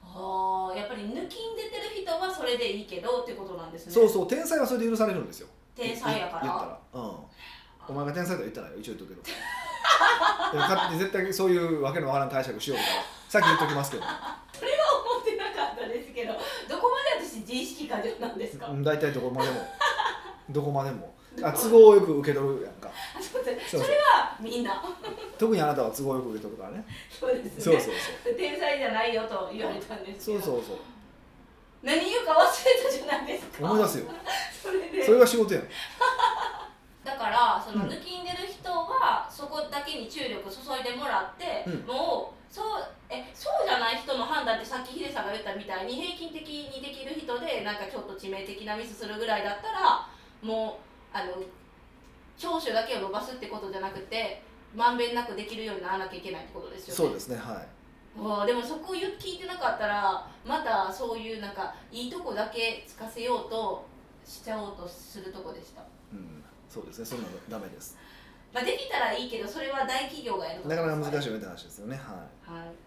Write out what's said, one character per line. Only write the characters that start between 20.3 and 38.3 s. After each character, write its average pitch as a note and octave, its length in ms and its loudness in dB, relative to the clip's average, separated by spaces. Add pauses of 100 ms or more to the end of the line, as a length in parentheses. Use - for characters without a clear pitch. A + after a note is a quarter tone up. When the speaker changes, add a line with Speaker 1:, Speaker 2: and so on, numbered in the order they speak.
Speaker 2:
ど C#3+ 140 0
こ D3 80 -2
ま C#3 120 0
で C#3 60 -2
も。 G#2+ 240 -10 (220)
Speaker 1:
ど - 80 -6
こ？ D3+ 60 2
Speaker 2:
あ、 - 40 -2
都 A3+ 160 2
合 A3 260 12
よ F#3+ 60 12
く D#3+ 160 4
受 C#3+ 160 2
け C#3 40 2
取 C#3 200 2
る - 60 -4
や - 80 -8
ん - 20 -18
か。 - 160 -14 (260)
Speaker 1:
あ、 F#4 60 -10
そ - 180 -6
う B4 40 -4
で B4 200 -2
す。 - 80 -8
Speaker 2:
そ - 60 0
う、 - 40 4
そ C5+ 40 2
う。 - 20 2
Speaker 1:
そ C#5+ 40 4
れ D5 80 6
は - 400 6
み A#3 220 -4
ん - 20 0
な。 G3 200 -2 (540)
Speaker 2:
特 A3 180 6
に E3+ 60 4
あ D3+ 60 4
な C#3+ 80 4
た C3 80 2
は A2 80 2
都 C#3 120 -6
合 C3+ 120 0
よ B2+ 60 0
く A#2+ 100 -6
受 A2 60 -6
け G#2+ 60 -8
取 A2 140 -10
る - 40 -12
か F#2+ 60 -10
ら G#2 40 -10
ね。 G#3+ 140 -10 (240)
Speaker 1:
そ B4+ 220 -2
う - 20 6
で - 100 0
す - 140 -8
ね。 - 60 -6
Speaker 2:
そ - 80 6
う、 - 40 12
そ - 40 4
う、 - 140 -2 (320)
そ A#4+ 60 0
う。 - 20 0
Speaker 1:
天 F#4 260 -2
才 C#4+ 180 0
じ C4+ 60 -2
ゃ A3 80 0
な A3 140 0
い A#3 80 0
よ A3 100 0
と F#3+ 300 -4
言 G#3+ 120 -6
わ - 60 -2
れ G3+ 80 -6
た - 160 -10
ん F#3+ 80 -10
で G3 160 -12
す - 60 -12
け G#3+ 120 -2
ど。 F#3 40 -2
Speaker 2:
そ D#3 120 -2
う、 - 40 0
そ A#2 60 0
う、 - 20 -10
そ G2+ 80 -8
う。 F2+ 40 -8 (1040)
Speaker 1:
何 D#4 220 2
言 A#4+ 200 0
う - 20 -2
か D#4+ 80 6
忘 - 100 8
れ - 400 6
た C#4 80 2
じ C4+ 120 -4
ゃ - 20 -8
な C#4 180 0
い - 40 -8
で B3+ 120 -4
す - 60 -12
か。 - 180 -8
Speaker 2:
思 G#3 160 4
い G#3+ 40 6
出 - 40 4
す B2+ 120 0
よ。 - 120 -8 (500)
Speaker 1:
そ F#4+ 100 -6
れ E4 180 -2
で。 - 160 0
Speaker 2:
そ G#3+ 80 8
れ B3 60 10
が A#3+ 80 12
仕 A#3 100 2
事 G3 160 4
や D3 80 2
ん。 - 20 -8
Speaker 1:
<laughs> - 1400 -2
だ C4+ 100 -6
か A3+ 140 -2
ら、 A#3 360 4
そ G#3+ 120 -4
の、 F#3 80 0
Speaker 2:
う - 20 -4
ん。 - 20 -4
Speaker 1:
抜 F4 140 -8
き F4+ 160 -10
ん F4+ 60 -10
で F4+ 60 -6